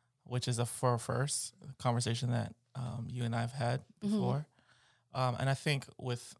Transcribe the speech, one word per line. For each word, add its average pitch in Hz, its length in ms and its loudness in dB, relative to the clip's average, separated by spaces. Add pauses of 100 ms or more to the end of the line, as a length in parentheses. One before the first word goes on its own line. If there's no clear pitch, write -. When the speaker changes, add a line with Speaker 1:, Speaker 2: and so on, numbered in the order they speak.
(240)
Speaker 1:
which 123 240 -2
is 120 120 2
a 120 60 4
for 120 320 2
first - 560 -2 (240)
conversation 120 540 2
that, 117 240 0 (200)
um, - 340 -6
you 123 140 -4
and 117 120 0
I've 117 160 0
had 127 300 0 (220)
Speaker 2:
Mm-hmm. 202 120 0
Speaker 1:
before. 190 320 2 (680)
Um, 127 260 2
and 135 100 2
I 135 40 4
think 139 320 2 (140)
with, 120 400 -4